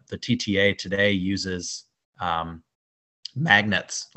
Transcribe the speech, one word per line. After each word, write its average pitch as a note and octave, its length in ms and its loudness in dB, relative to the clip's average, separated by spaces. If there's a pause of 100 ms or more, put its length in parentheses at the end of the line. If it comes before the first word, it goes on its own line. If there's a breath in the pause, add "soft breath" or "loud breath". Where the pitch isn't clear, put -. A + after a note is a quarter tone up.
the - 80 -10
T - 180 0
T G2+ 220 0
A G2 160 4
today G2 380 2
uses, F#2+ 760 -2 (340)
um, E2+ 420 -4 (760)
magnets, G#2+ 800 2